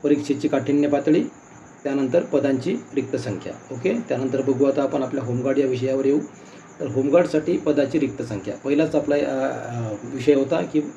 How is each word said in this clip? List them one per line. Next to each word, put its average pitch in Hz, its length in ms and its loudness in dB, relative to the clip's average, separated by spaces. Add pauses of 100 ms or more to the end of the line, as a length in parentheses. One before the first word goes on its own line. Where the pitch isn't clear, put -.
परीक्षेची 147 460 2
काठिण्य 143 400 2
पातळी, 151 340 2 (600)
त्यानंतर 139 360 2
पदांची 135 560 0 (180)
रिक्त 131 220 -2
संख्या. 107 360 -6 (180)
ओके, 135 220 -2 (160)
त्यानंतर 131 320 -2
बघू 131 240 2
आता 139 180 2
आपण 135 200 -2
आपल्या 131 220 -4
होमगार्ड 127 340 -2
या 135 80 2
विषयावर 131 400 0
येऊ. 143 120 4 (640)
तर - 60 -6
होमगार्डसाठी 151 720 2
पदाची 147 440 0
रिक्त 135 220 -4
संख्या, 101 320 -6
पहिलाच 156 400 0
आपला, 143 200 2
अ, 135 320 0 (280)
अ, 113 200 -4 (200)
विषय 135 200 4
होता 127 280 2
की 151 180 0 (160)